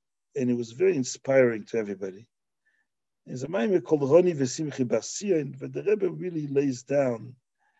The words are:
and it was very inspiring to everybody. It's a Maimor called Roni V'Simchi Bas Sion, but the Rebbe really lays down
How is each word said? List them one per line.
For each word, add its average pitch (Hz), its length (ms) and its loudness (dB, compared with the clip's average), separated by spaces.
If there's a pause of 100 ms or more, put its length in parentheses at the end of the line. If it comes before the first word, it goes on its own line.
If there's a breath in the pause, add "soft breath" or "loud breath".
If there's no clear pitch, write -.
(360)
and 127 140 0
it 120 60 2
was 117 160 -6
very 180 240 2
inspiring 123 680 2
to - 120 -4
everybody. 101 500 -6 (1000)
It's 131 180 -10
a 143 40 -8
Maimor 190 360 0
called 151 180 2
Roni 170 340 6
V'Simchi 139 520 -2
Bas 113 300 -2
Sion, 156 420 -2
but 135 140 -10
the 143 100 -8
Rebbe 202 260 0
really 160 380 -6
lays 139 360 0
down 120 520 -2 (440)